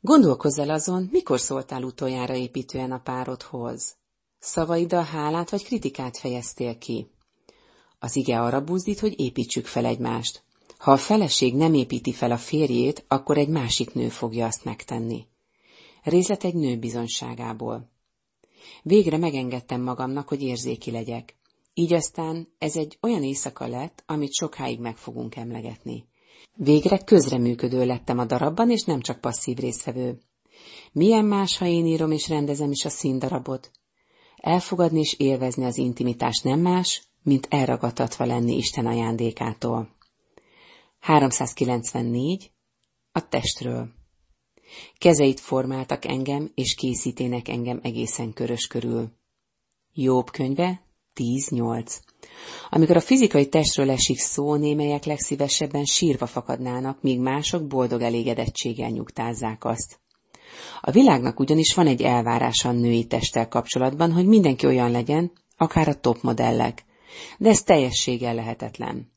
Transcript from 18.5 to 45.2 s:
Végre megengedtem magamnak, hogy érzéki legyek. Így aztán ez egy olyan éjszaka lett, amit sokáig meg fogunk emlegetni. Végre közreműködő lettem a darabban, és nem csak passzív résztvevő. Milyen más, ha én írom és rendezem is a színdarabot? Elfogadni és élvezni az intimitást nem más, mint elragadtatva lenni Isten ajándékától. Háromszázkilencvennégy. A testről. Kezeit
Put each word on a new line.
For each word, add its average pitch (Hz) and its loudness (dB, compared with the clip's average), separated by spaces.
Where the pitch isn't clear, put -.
Végre 165 4
megengedtem 127 -4
magamnak, 131 -6
hogy 139 -4
érzéki 123 -6
legyek. 117 -10
Így 170 2
aztán 165 -4
ez 156 -4
egy 151 -6
olyan 214 0
éjszaka 135 -6
lett, 123 -10
amit 147 -4
sokáig 131 -6
meg 120 -8
fogunk 117 -12
emlegetni. 117 -12
Végre 151 4
közreműködő 127 4
lettem 123 -2
a 123 0
darabban, 156 2
és 226 0
nem 143 -2
csak - -8
passzív 120 -4
résztvevő. 123 -6
Milyen 214 6
más, 196 0
ha 185 -2
én 170 2
írom 160 0
és 151 -2
rendezem 147 -2
is 139 -4
a 143 -4
színdarabot? 131 -4
Elfogadni 170 0
és 147 0
élvezni 131 0
az 123 -4
intimitást 123 -2
nem 139 2
más, 180 0
mint 139 2
elragadtatva 127 0
lenni 120 0
Isten 117 -2
ajándékától. 117 -2
Háromszázkilencvennégy. 127 0
A - -4
testről. 120 -4
Kezeit 143 6